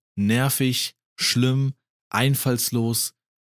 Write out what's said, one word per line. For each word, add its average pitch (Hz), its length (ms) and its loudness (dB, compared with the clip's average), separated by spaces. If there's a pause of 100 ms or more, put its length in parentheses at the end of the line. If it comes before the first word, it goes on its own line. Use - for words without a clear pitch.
(160)
nervig, 127 760 0 (240)
schlimm, 131 560 0 (380)
einfallslos, 120 1000 0 (280)